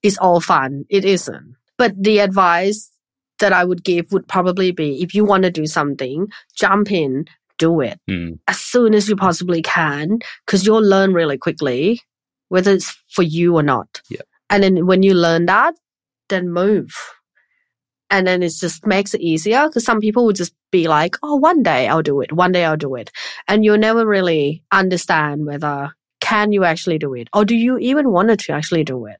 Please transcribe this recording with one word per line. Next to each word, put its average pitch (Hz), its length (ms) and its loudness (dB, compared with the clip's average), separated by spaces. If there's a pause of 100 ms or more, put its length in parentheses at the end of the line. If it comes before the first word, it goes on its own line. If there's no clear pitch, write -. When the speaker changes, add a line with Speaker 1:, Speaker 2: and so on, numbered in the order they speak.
Speaker 1:
is 196 160 2
all 175 220 4
fun. 139 480 -2
It 196 160 2
isn't. 180 520 -4 (200)
But 240 240 2
the 208 200 4
advice 190 680 0 (500)
that 202 120 4
I 180 120 4
would 180 180 -2
give 175 300 -2
would 190 160 -2
probably 185 420 0
be, 156 320 -4
if 180 120 -8
you 208 100 2
wanna 190 260 2
do 165 160 -4
something, 143 640 -4 (280)
jump 196 360 2
in, 147 320 -2 (340)
do 165 220 2
it - 180 -4 (100)
Speaker 2:
Mm. 87 380 -6
Speaker 1:
as - 140 -4
soon 226 340 2
as 208 140 2
you 208 80 0
possibly 175 460 -2
can, 160 580 -2 (260)
'cause 190 180 0
you'll 220 240 4
learn 190 240 4
really 160 260 0
quickly 156 600 -2 (500)
whether 185 220 2
it's 185 240 -2 (140)
for 196 140 0
you 170 320 0
or 156 80 2
not. 131 440 -4
Speaker 2:
Yeah. - 140 -14 (260)
Speaker 1:
And 202 140 2
then 185 240 2
when 185 160 4
you 196 120 6
learn 170 320 2
that, 240 280 2 (540)
then 180 220 -4
move. 175 440 0 (1160)
And 190 160 2
then 180 160 0
it 170 160 -2
just - 280 -6
makes 202 280 0
it - 60 -4
easier, 208 480 0
'cause 240 160 -4
some 226 160 0
people 220 260 0
would 208 100 2
just 180 180 -6 (180)
be 170 160 2
like, 156 340 0
"Oh, 294 140 -2
one 302 260 2
day 131 260 2
I'll 156 140 0
do 143 200 -2
it. - 100 -8
One 175 200 2
day 175 120 2
I'll 156 120 0
do 143 200 -6
it." 113 140 -14 (380)
And 214 160 2
you'll 208 140 4
never 226 280 2
really 165 680 0
understand 170 720 0
whether 143 440 -6 (300)
can 208 320 0
you 196 120 2
actually 165 340 -2
do 143 160 -6
it, 120 200 -12
or 208 100 4
do 220 120 0
you 240 220 0
even 269 340 0
want 196 280 2
to - 120 -8
actually 156 320 -2
do 127 220 -10
it? 104 140 -20